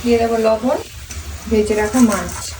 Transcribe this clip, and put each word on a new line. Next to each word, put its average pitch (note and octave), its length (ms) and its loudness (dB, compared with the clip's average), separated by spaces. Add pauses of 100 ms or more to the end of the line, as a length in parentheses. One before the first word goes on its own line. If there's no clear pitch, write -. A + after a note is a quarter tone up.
দিয়ে A#3 140 4
দেবো A3+ 200 2
লবণ, A3 400 2 (720)
ভেজে G#3+ 260 2
রাখা G#3+ 240 0
মাছ G3 600 2